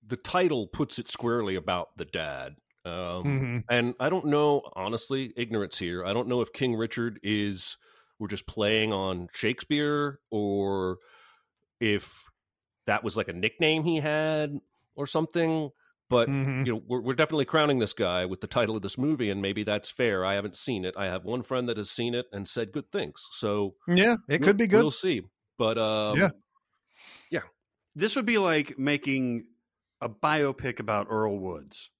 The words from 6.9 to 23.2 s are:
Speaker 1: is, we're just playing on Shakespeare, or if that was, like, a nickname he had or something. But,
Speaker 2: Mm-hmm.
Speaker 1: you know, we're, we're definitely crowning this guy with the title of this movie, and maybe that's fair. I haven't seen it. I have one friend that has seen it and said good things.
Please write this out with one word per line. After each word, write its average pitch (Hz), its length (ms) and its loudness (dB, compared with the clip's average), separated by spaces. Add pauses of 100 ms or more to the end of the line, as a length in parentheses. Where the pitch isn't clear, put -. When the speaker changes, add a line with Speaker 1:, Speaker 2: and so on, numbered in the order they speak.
Speaker 1:
is, 101 560 -2 (400)
we're 107 100 -6
just 101 180 -6
playing 110 480 2
on 92 400 -2
Shakespeare, 147 880 -2 (100)
or 98 680 0 (840)
if 104 440 -2 (640)
that 107 180 2
was, 107 120 -2
like, 107 120 -2
a 87 40 -6
nickname 151 520 0
he 165 120 2
had 151 600 0 (360)
or 143 120 -6
something. 160 640 0 (380)
But, 120 200 4
Speaker 2:
Mm-hmm. 135 380 0
Speaker 1:
you 120 80 0
know, 110 120 -6
we're, 123 140 -2
we're 123 140 -2
definitely 147 320 2
crowning 147 340 4
this 107 120 0
guy 90 340 0
with 92 140 -6
the - 60 -10
title 110 300 0
of 101 60 -4
this 95 140 -6
movie, 127 340 0
and 98 120 -2
maybe 98 220 -2
that's 104 260 -2
fair. 101 340 2
I 98 100 2
haven't 101 220 -4
seen 104 280 -4
it. 92 120 -4
I 98 100 -4
have 92 180 -4
one 117 180 -4
friend 123 260 -2
that 113 80 -2
has 104 140 -6
seen 120 240 -2
it 123 180 -2
and 101 140 -6
said 113 260 -6
good - 200 -8
things. 117 280 -6 (120)